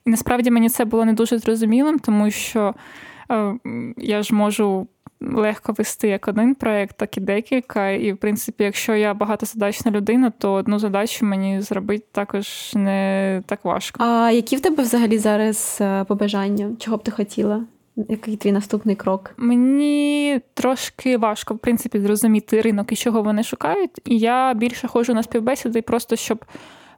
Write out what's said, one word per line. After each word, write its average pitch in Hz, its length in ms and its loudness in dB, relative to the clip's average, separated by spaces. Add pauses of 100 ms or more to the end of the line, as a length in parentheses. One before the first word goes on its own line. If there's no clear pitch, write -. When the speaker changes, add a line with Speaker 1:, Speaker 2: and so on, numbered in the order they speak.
Speaker 1:
І 240 40 2
насправді 240 420 2
мені 233 180 4
це 233 160 0
було 226 200 2
не 226 80 4
дуже 226 240 2
зрозумілим, 226 640 2
тому 208 320 2
що, 208 420 -2 (580)
е, 208 220 0 (440)
я 208 260 -2
ж 214 120 0
можу 208 520 0 (340)
легко 214 520 -2
вести - 340 -2
як 196 200 -2
один 220 280 2
проєкт, 208 420 -2
так - 200 -6
і 202 40 -4
декілька. 202 680 -2
І, 196 240 0
в 196 40 -8
принципі, 214 460 -2
якщо 202 320 -2
я 208 180 2
багатозадачна 208 800 -2
людина, 214 460 2
то 196 160 0
одну 202 260 0
задачу 208 460 -2
мені 196 360 0
зробити 208 500 -4
також - 640 -6
не 196 720 0
так - 200 -6
важко. 190 380 -2
Speaker 2:
А 233 280 4
які 233 240 2
в 269 60 -4
тебе 302 220 2
взагалі 233 340 2
зараз, 214 640 0
е, 196 220 0
побажання? 202 760 0
Чого 220 180 -4
б 214 60 -6
ти 220 80 -4
хотіла? 208 500 -2 (480)
Який 214 280 -4
твій 202 140 0
наступний 202 440 0
крок? 190 420 -4
Speaker 1:
Мені 285 1040 2 (120)
трошки 254 640 -2
важко, 214 360 -2
в 220 60 -8
принципі, 233 400 0
зрозуміти 214 640 2
ринок 208 300 0
і 226 40 -2
чого 226 260 0
вони 214 220 0
шукають. 320 640 -2
І 233 140 2
я 254 340 2
більше 240 340 -2
ходжу 240 260 0
на 226 100 2
співбесіди 233 580 -2
просто, - 340 -2
щоб - 300 -4 (520)